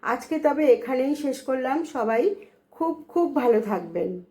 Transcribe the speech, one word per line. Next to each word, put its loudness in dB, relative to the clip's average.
আজকে -4
তবে 2
এখানেই -2
শেষ -4
করলাম। -2
সবাই 0
খুব, -2
খুব 2
ভালো 4
থাকবেন। -4